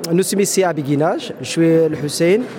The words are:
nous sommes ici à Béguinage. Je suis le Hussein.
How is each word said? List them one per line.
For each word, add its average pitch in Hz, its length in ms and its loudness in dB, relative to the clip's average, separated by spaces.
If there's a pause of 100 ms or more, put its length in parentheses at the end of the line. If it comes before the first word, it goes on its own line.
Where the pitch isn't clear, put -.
(120)
nous 180 100 4
sommes 196 200 0
ici 190 200 0
à 175 120 2
Béguinage. 151 680 -2
Je 131 100 -10
suis 165 120 0
le 165 420 4
Hussein. 170 360 2 (200)